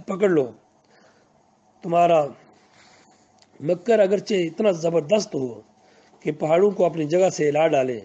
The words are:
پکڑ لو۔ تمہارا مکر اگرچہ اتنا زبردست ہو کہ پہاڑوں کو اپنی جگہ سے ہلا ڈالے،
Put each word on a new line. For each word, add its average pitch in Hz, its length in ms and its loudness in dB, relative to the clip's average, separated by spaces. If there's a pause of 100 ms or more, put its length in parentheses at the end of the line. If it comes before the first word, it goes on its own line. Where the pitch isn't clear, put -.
پکڑ 190 220 -2
لو۔ 147 180 2 (1400)
تمہارا 170 360 2 (1400)
مکر 175 380 0
اگرچہ 196 440 0
اتنا 180 280 0 (100)
زبردست 170 540 -2
ہو 131 140 -4 (760)
کہ - 160 -4
پہاڑوں 175 300 2
کو 185 160 0
اپنی 160 200 -2
جگہ 175 240 2
سے 147 180 -2
ہلا 151 200 2
ڈالے، 131 360 0